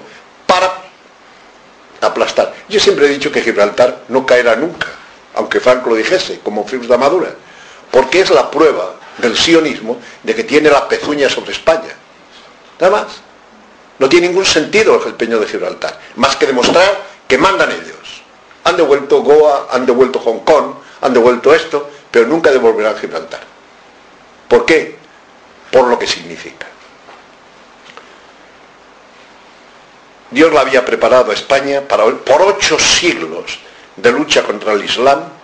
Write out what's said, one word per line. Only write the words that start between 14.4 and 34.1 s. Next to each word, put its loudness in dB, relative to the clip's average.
sentido 2
el -6
empeño -4
de -2
Gibraltar, -8
más 0
que 0
demostrar 0
que 2
mandan 0
ellos. -16
Han 0
devuelto 2
Goa, 4
han -2
devuelto 2
Hong -4
Kong, 0
han 0
devuelto 4
esto, -2
pero 2
nunca 0
devolverán 0
Gibraltar. -10
¿Por 4
qué? 0
Por 4
lo 0
que -6
significa. -12
Dios 4
la 4
había 0
preparado 2
a -2
España -2
para, 0
por 2
ocho 0
siglos -4
de 2